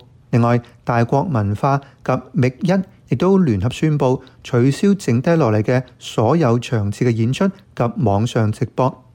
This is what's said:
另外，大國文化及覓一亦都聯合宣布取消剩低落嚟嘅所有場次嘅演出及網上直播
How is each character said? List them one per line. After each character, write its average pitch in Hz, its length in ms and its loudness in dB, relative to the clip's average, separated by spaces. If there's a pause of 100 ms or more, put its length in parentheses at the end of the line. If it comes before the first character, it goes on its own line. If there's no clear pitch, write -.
(280)
另 117 120 2
外， 120 180 2 (240)
大 117 200 0
國 139 200 0
文 107 320 -2
化 139 240 0 (240)
及 - 80 -4
覓 127 420 -2 (260)
一 190 40 -2 (260)
亦 127 60 -2
都 185 220 2
聯 123 240 2
合 113 80 -2
宣 156 260 0
布 131 280 0 (200)
取 127 280 2
消 202 160 0 (100)
剩 123 240 -2
低 170 100 -2
落 151 200 2
嚟 107 100 2
嘅 127 220 0 (160)
所 120 360 0
有 123 220 2
場 104 340 -4
次 - 140 -4
嘅 123 60 2
演 113 200 0
出 190 160 0
及 - 360 -6 (140)
網 113 280 0
上 110 260 -2
直 117 140 -6
播 - 380 -4 (100)